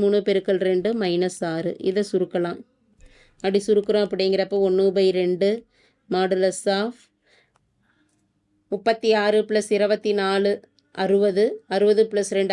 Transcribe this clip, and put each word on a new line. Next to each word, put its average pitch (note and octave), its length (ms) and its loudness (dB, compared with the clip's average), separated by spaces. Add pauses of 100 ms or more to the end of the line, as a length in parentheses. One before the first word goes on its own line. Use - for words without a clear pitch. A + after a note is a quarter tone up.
மூணு G3+ 180 2 (100)
பெருக்கல் F#3+ 300 0 (100)
ரெண்டு, F#3 200 0 (140)
மைனஸ் F3+ 360 -2 (120)
ஆறு. E3 200 -4 (180)
இதை G3+ 220 0
சுருக்கலாம். F3 480 -4 (800)
அப்படி G3 220 2
சுருக்குறோம் G#3 420 2
அப்படிங்கிறப்ப F#3+ 500 0 (120)
ஒண்ணு F#3 160 2 (100)
by F#3+ 140 4 (100)
ரெண்டு F3+ 300 0 (600)
modulus F#3 500 0 (160)
of A3+ 180 -4 (1800)
முப்பத்தி A3+ 380 0 (120)
ஆறு G#3+ 160 2 (100)
plus G#3 180 0 (100)
இருபத்தி G#3 440 0
நாலு, G3 320 2 (500)
அறுபது, G3 420 2 (300)
அறுபது G#3 360 4
plus G3+ 180 -2 (100)
ரெண்டு, G3 140 0